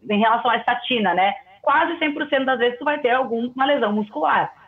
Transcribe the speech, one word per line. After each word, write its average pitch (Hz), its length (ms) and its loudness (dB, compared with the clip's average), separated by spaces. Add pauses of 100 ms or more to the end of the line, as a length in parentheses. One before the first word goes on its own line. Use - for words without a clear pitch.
em 208 100 2
relação 226 300 2
à 226 80 2
estatina, 240 560 -2
né? 190 200 2 (280)
Quase 320 380 2
cem 302 140 -2
por 302 160 -6
cento 269 160 0
das 262 140 0
vezes 240 200 0
tu - 60 -14
vai 294 140 0
ter 247 120 0
alguma 247 540 -2
lesão 240 280 2
muscular, 208 580 0 (160)